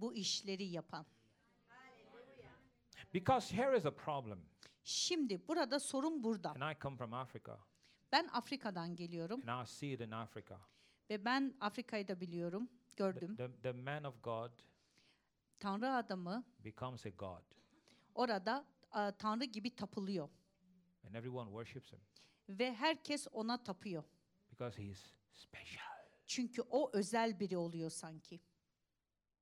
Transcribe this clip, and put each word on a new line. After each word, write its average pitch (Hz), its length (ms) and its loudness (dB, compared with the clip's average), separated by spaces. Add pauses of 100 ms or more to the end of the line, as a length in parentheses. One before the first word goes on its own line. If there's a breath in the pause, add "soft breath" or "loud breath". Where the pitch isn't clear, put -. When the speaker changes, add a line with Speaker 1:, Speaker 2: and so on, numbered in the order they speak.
Speaker 1:
bu 240 140 0
işleri 196 500 0
yapan. 165 420 -6 (2000 loud breath)
Speaker 2:
Because 190 420 6
here 262 220 8
is 151 80 4
a 139 80 4
problem. 113 460 -2 (440 loud breath)
Speaker 1:
Şimdi 254 640 2
burada 285 320 4
sorun 285 440 2
burada. 196 260 2
Speaker 2:
And 143 260 -2
I - 60 -20
come 135 140 -2
from 117 180 -4
Africa. 117 440 -6 (540 soft breath)
Speaker 1:
Ben 320 200 6
Afrika'dan 185 640 -2
geliyorum. 170 520 -4
Speaker 2:
And 123 160 2
I - 60 -4
see 143 220 -4
it 120 80 -2
in 110 100 -4
Africa. 110 480 -8 (520 soft breath)
Speaker 1:
Ve 208 140 -2
ben 262 360 2
Afrika'yı 208 480 -2
da 180 120 -2
biliyorum, 175 460 -2
Speaker 2:
The, - 300 -20
Speaker 1:
gördüm. 190 400 0
Speaker 2:
the, 123 140 -2 (120)
the 127 100 0
man 139 320 -4
of 123 180 -8
God 117 280 -2 (1080 soft breath)
Speaker 1:
Tanrı 208 360 2
adamı 202 500 0 (200)
Speaker 2:
becomes 120 420 -6
a 104 40 -2
god. 90 320 -6 (720 soft breath)
Speaker 1:
orada, 233 520 2 (300)
e, 208 220 4
Tanrı 220 260 2
gibi 220 320 -4
tapılıyor. 196 520 -2 (760)
Speaker 2:
And 95 80 -10
everyone 120 360 -4
worships 117 420 -10
him. 101 80 -18 (480 loud breath)
Speaker 1:
Ve 233 260 0
herkes 294 580 2
ona 226 320 0
tapıyor. 175 400 -4 (460)
Speaker 2:
Because 117 320 -4
he 101 40 -4
is 98 120 -8 (340)
special. - 520 -14 (420)
Speaker 1:
Çünkü 240 360 0
o 262 300 4
özel 214 480 4
biri 185 160 2
oluyor 165 340 0
sanki. 160 500 -10 (1000)